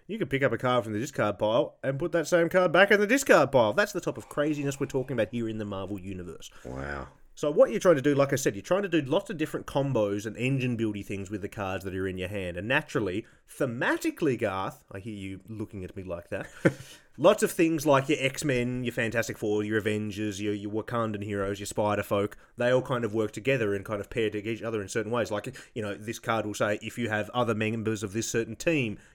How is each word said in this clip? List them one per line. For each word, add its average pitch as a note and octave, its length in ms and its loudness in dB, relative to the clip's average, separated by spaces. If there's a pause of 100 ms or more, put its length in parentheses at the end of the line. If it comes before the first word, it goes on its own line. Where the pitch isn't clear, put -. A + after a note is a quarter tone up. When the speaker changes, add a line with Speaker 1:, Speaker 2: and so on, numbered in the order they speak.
Speaker 1:
you G3+ 120 -8
can D3+ 100 -4
pick C#3 160 0
up B2 80 4
a A2+ 60 -2
card B2 260 2
from A2 80 -6
the G#2 80 -2
discard G#2+ 380 -2
pile A2+ 440 2
and C3+ 160 -2
put E3 140 -2
that D#3+ 160 0
same E3+ 200 4
card F3+ 240 4
back G3 200 8
in G3+ 80 6
the G#3 60 4
discard G3+ 460 6
pile. A2+ 200 6
That's G#3 200 2
the F3 80 -4
type - 180 -4
of - 100 -14
craziness C#3+ 520 -2
we're C#3 60 0
talking C3 280 -4
about G#2+ 160 2
here A#2 180 -2
in A2 100 -6
the G#2+ 60 -4
Marvel G2 360 -6
Universe. F2+ 500 -10 (140)
Speaker 2:
Wow. C3+ 440 -8 (260)
Speaker 1:
So D3+ 160 0
what A#3+ 200 6
you're G#3+ 100 -2
trying E3+ 160 8
to B2+ 60 0
do, D3 120 4
like C#3 180 4
I C3+ 40 2
said, B2+ 180 0
you're G2 80 -8
trying G3 200 0
to G3 60 -4
do D#3+ 120 2
lots D3 300 -2
of D#3+ 80 -6
different D3+ 280 -4
combos G#2+ 600 0
and G#2+ 100 -8
engine B2+ 400 0
buildy G#2 280 -2
things G2 260 -8
with G#2 100 -6
the G2 80 -8
cards F#2+ 360 -4
that F#2 100 -6
are F#2+ 120 -2
in F#2 120 -4
your F#2 100 -4
hand. F2+ 300 -6
And G2 100 -6
naturally, A#2 560 0 (260)
thematically, D#3+ 880 -2
Garth, G2 540 -4
I G2+ 60 -10
hear G#2+ 160 -10
you F#2+ 340 -10
looking G#2+ 340 -10
at F2+ 140 -12
me G2 60 -10
like F2 260 -10
that, - 180 -6 (160)
<laughs> - 100 6 (440)
lots G3+ 260 6
of G3+ 80 0
things E3 360 2
like C#3 240 6
your D3 100 2
X-Men, B2+ 640 0
your A#2 80 -2
Fantastic A2+ 460 -2
Four, G#2+ 260 0
your G#2+ 140 0
Avengers, G#2+ 640 -2
your, G#2 100 0
your G#2 180 -6
Wakandan G#2+ 540 -4
heroes, G2+ 340 -2
your G2+ 80 -8
Spider-Folk, G#2 680 0 (220)
they A#2+ 120 2
all B2+ 120 4
kind B2 200 -2
of G#2+ 120 -4
work G#2+ 180 0
together A2+ 420 0
and G2 80 -4
kind G#2 180 -4
of F#2+ 100 -10
pair A2+ 180 0
to G2+ 180 -4
each A2 160 -6
other A2 200 -4
in F#2+ 60 -8
certain G#2+ 220 -4
ways. A#2 200 0
Like, - 260 -6 (180)
you A#2+ 60 -6
know, G2+ 140 -4
this A2 240 -8
card A2+ 260 0
will G#2 100 -4
say, - 280 0
if A2 160 -8
you A#2 100 -2
have G#2+ 220 0
other A#2 240 2
members G#2+ 480 0
of F#2+ 100 -6
this A2 160 -2
certain A2+ 280 0
team, C3+ 420 2 (160)